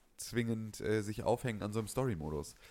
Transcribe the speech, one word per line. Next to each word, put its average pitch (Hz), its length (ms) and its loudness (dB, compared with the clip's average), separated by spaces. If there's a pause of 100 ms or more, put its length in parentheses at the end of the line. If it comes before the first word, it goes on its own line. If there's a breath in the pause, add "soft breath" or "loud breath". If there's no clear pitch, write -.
(180)
zwingend, 110 640 -2
äh, 107 220 2
sich 104 220 -4
aufhängen 113 380 2
an 104 120 -2
so 113 60 2
einem 107 80 -2
Story-Modus, 78 680 0 (160 soft breath)